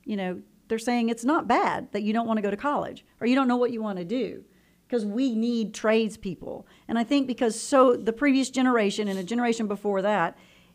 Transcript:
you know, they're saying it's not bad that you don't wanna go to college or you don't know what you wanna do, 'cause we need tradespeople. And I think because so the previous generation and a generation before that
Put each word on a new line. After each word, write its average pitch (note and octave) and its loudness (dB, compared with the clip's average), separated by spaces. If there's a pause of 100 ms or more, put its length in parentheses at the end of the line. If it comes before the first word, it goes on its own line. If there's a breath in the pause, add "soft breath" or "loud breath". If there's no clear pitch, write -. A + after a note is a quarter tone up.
you G#3+ -6
know, F#3 -6 (260)
they're A3+ -2
saying A#3 0
it's A#3 -4
not C#4+ 0
bad B3 0
that G#3 -4
you G#3+ 0
don't A#3 0
wanna A3 0
go G3+ 0
to G3+ -4
college - -4 (140 soft breath)
or A3+ -2
you B3+ 4
don't C4+ 4
know B3 2
what B3 0
you A3+ -6
wanna F#3+ -4
do, G#3+ -4 (460 soft breath)
'cause A3+ 0
we A3+ 0
need A3+ 0
tradespeople. - -2 (200 soft breath)
And A#3 -2
I A#3 2
think C#4 2
because A3+ 0
so C4 6
the A3+ -2
previous C4+ 2
generation A3 2
and F#3+ -2
a F#3 -6
generation A#3 -2
before G3+ -2
that F#3+ 0 (380 soft breath)